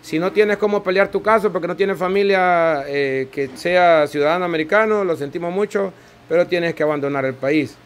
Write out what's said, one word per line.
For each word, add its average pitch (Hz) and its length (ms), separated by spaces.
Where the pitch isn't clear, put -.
"Si 156 180
no 185 120
tienes 208 260
cómo 208 260
pelear 190 260
tu 190 120
caso 208 300
porque 175 160
no 175 80
tienes 190 220
familia, 180 880
eh, 135 440
que 139 240
sea 175 520
ciudadano 151 380
americano, 202 580
lo 170 140
sentimos 170 340
mucho, 196 400
pero 170 160
tienes 170 300
que 156 80
abandonar 143 420
el 131 80
país". 135 420